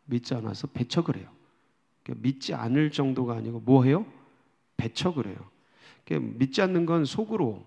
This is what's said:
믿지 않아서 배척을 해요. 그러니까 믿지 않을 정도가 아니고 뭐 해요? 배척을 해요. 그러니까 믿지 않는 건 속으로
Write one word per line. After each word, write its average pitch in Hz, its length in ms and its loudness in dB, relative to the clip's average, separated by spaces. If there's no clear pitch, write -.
믿지 123 300 -4
않아서 110 320 -8
배척을 151 500 -2
해요. 92 120 -14
그러니까 113 200 -10
믿지 135 300 -4
않을 135 380 0
정도가 131 420 -2
아니고 113 280 -8
뭐 127 220 8
해요? 156 220 4
배척을 127 500 -2
해요. 95 100 -10
그러니까 113 320 -4
믿지 135 240 2
않는 180 240 2
건 165 200 2
속으로 180 600 -4